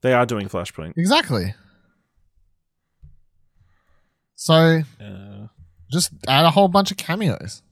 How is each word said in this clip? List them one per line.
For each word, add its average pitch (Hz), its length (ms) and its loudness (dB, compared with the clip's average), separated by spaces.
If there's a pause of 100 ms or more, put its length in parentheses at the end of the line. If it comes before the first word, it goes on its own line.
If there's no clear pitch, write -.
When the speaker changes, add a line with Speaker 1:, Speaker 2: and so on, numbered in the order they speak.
Speaker 1:
They 131 140 2
are 123 100 4
doing 110 240 -6
Flashpoint. 87 480 -10
Speaker 2:
Exactly. 165 580 -2 (3000)
So, 165 380 4 (180)
Speaker 1:
Uh, 101 500 -18 (420)
Speaker 2:
just 170 220 -4 (140)
add 143 200 6
a 165 60 6
whole 196 160 4
bunch 196 220 0
of 196 60 -8
cameos. 165 760 -6